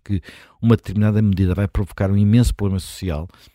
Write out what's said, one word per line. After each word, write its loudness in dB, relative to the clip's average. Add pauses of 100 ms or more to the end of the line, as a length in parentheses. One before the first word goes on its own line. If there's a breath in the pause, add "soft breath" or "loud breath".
que -6 (400 loud breath)
uma 4
determinada 0
medida 2
vai -2
provocar -4
um 2
imenso 4
problema -4
social, -8 (280 soft breath)